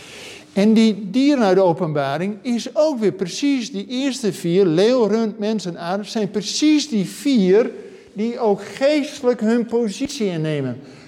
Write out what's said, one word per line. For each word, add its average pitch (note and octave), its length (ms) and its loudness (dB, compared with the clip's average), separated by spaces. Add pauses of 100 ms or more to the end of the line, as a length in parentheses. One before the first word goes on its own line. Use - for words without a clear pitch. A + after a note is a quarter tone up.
(540)
En G#3+ 200 4
die G#3+ 360 2
dieren C4+ 340 2
uit F#3+ 120 4
de F#3+ 60 6
Openbaring E3 800 0
is A#3+ 340 -4
ook D4+ 240 2
weer G3+ 120 2
precies A3+ 600 -2
die F#3+ 160 -8
eerste B3 460 -4
vier, F3 320 2
leeuw, G#3 400 2
rund, A3 340 -2
mens G#3+ 260 -4
en E3+ 140 -10
aarde, F#3 240 -6
zijn G#3 280 -4
precies D4+ 580 0
die G3+ 160 0
vier G#3+ 680 2 (420)
die A#3 260 -4
ook G#3 240 0
geestelijk C#4 760 0
hun A3+ 260 2
positie A#3 640 -2
innemen. D#3 540 -2 (260)